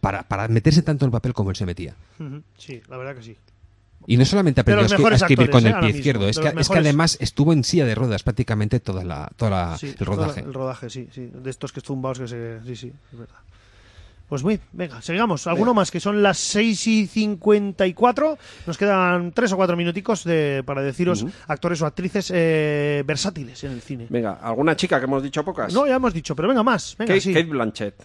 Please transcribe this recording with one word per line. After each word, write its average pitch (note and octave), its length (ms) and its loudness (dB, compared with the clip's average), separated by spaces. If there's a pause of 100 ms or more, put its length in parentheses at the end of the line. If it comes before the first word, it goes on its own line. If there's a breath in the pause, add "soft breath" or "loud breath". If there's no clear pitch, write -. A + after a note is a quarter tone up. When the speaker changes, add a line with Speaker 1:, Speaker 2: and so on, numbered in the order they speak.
Speaker 1:
para, G2 220 -2
para G2+ 260 -4
meterse D3 320 4
tanto D3 240 0
en C3 40 2
el A2+ 40 0
papel A#2 220 -2
como G2 160 -2
él F2+ 60 -4
se G2+ 100 -4
metía. F2 280 -8 (240)
Speaker 2:
Ujú, D3 220 -12 (160)
sí, B2+ 320 -18
la A#2+ 80 -16
verdad C3 180 -12
que B2 100 -18
sí. A2+ 120 -20 (720)
Speaker 1:
Y A2+ 100 2
no B2+ 80 8
solamente E3 380 2
Speaker 2:
De G#3 120 6
los G#3 100 6
Speaker 1:
aprendió - 20 4
a - 0 -
escri-, G3+ 140 4
Speaker 2:
mejores - 220 6
Speaker 1:
a F3+ 40 2
escribir C#3 180 6
Speaker 2:
actores, A#2 180 6
Speaker 1:
con A2+ 40 6
Speaker 2:
¿eh? - 20 6
Speaker 1:
el G#2+ 60 4
Speaker 2:
Ahora - 60 0
Speaker 1:
pie G#2+ 80 2
Speaker 2:
mismo, G2+ 100 0
Speaker 1:
izquierdo, B2+ 260 0
Speaker 2:
de G2+ 60 2
Speaker 1:
es A2 60 -2
Speaker 2:
los D#3 60 -2
Speaker 1:
que, D3+ 60 0
es C#3+ 60 -2
que D#3+ 60 -6
Speaker 2:
mejores. E3+ 200 2
Speaker 1:
además D3+ 400 2
estuvo C#3+ 320 2
en C#3 120 4
silla E3 200 2
de A2+ 100 0
ruedas A2 280 -2
prácticamente A2 580 0
toda F#2 240 -6
la, D2+ 320 -8
toda A2 140 0
la, F2 280 -2
Speaker 2:
Sí, - 100 -10
Speaker 1:
el C#3 80 -12
Speaker 2:
toda - 160 -4
la, G#2 40 -2
Speaker 1:
rodaje. D3+ 240 -2
Speaker 2:
el C#3+ 140 -12
rodaje, C3 340 -8
sí, A#2+ 240 -14
sí. B2 180 -14
De B2+ 200 -12
estos C3 220 -12
que C#3 100 -12
zumbaos C3 360 -8
que C3 80 -10
se, A#2 380 -12
sí, B2 100 -12
sí, A#2 160 -16 (220)
es B2 60 -20
verdad. - 180 -20 (920 soft breath)
Pues C#3 140 -6
muy, G3+ 180 0 (120)
venga, E3 280 -10
sigamos. F3+ 460 -2
¿Alguno F3+ 240 2
Speaker 3:
Venga. A3 100 4
Speaker 2:
más? F#3 100 0
Que E3+ 100 -6
son G#3 220 0
las G3 140 4
seis G#3+ 500 0
y A3 200 4
cincuenta G#3 800 0
y F3+ 80 -2
cuatro. C#4 420 2 (300 loud breath)
Nos E3+ 100 -8
quedan F3+ 560 2
tres A3+ 200 0
o F#3+ 40 -2
cuatro F3+ 180 2
minuticos F3 480 -2
de, D3 440 0
para C#3 160 -4
deciros C#3 400 -2
Speaker 3:
Ujú. D#3 100 -6 (140)
Speaker 2:
actores D#3+ 340 -4
o D#3+ 60 0
actrices, F#3 480 -4
eh, D3+ 720 0
versátiles D3+ 580 -6
en C#3 80 -8
el A#2+ 80 -10
cine. A#2+ 300 -12
Speaker 3:
Venga, A2 320 -2
¿alguna C#3 340 0
chica F3 220 0
que C3 80 -2
hemos C3+ 160 0
dicho C#3+ 240 -6
pocas? E3 260 -6
Speaker 2:
No, C4 140 2
ya C4 100 2
hemos B3+ 160 0
dicho, D#3+ 240 -6
pero D#3+ 100 -2
venga, B3 160 2
más. A3+ 360 0
Venga, G#3+ 160 0
Speaker 3:
Kate, G3 80 2
Speaker 2:
sí. F#3+ 100 0
Speaker 3:
Kate E3 140 2
Blanchett. A2+ 480 -4 (100)